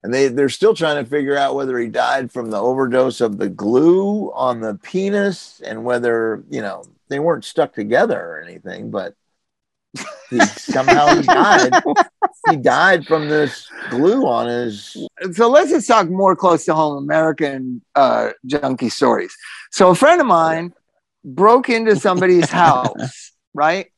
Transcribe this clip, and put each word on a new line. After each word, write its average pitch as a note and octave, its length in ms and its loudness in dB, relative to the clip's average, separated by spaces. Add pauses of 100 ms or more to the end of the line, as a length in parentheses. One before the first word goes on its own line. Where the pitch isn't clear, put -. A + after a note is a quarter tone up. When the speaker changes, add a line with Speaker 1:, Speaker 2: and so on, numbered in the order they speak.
Speaker 1:
And A2 100 -4
they, C#3 140 2
they're C3 200 0
still G3+ 260 0
trying D3 280 -2
to A#2 80 -10
figure C#3+ 260 -2
out C#3 200 -2
whether C3+ 220 -6
he A#2 100 -4
died B2 420 -2
from A#2 200 -8
the G#2 100 -4
overdose B2+ 600 0
of G#2+ 180 -2
the G2+ 100 -4
glue E3+ 840 0
on B2 280 -4
the A2 140 -6
penis G3 880 -6
and A2+ 200 -12
whether, A#2 680 -2
you C3+ 100 -8
know, F#2+ 240 -10 (240)
they C#3 100 -6
weren't D3+ 260 -2
stuck - 300 -4
together A#2 460 0
or E2+ 220 -12
anything, F#2 480 -14
but G2 240 -8 (1160)
he, B3+ 100 -2 (160)
somehow D4 580 2
he E4 140 0
died. - 580 4
Speaker 2:
<laughs> D4 80 -2 (520)
Speaker 1:
He F4+ 100 2
died C#3 500 2
from D#3 240 -2
this D3+ 420 -2 (160)
glue F3+ 380 0
on A#2+ 220 -2
his A#2+ 580 -8 (260)
Speaker 2:
So A3+ 160 2
let's D4 220 4
just C#4+ 180 -2
talk G#3 220 4
more F#3 260 2
close F3 300 2
to D#3+ 80 0
home D3+ 280 -2
American, C#3+ 800 -2 (140)
uh, A#2 380 2 (120)
junkie C3 460 -4
stories. G#2+ 440 0 (380)
So F#3 160 6
a F3 60 6
friend D#4+ 260 4
of C#4 60 2
mine E3 480 0 (500)
broke G#3+ 460 2
into A3+ 260 2
somebody's F3+ 540 2
Speaker 1:
<laughs> - 0 -
Speaker 2:
house, C3+ 840 0 (220)
right? D#3+ 320 -2 (120)